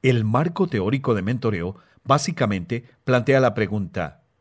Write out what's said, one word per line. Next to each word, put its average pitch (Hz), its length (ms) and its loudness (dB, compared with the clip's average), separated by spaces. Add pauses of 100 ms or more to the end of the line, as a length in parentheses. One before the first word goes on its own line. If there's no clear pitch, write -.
El 123 220 4
marco 160 440 0
teórico 120 460 -2
de 98 80 -2
mentoreo 101 520 -4 (300)
básicamente 120 800 0 (180)
plantea 131 380 2
la 120 140 2
pregunta, 98 680 -4 (180)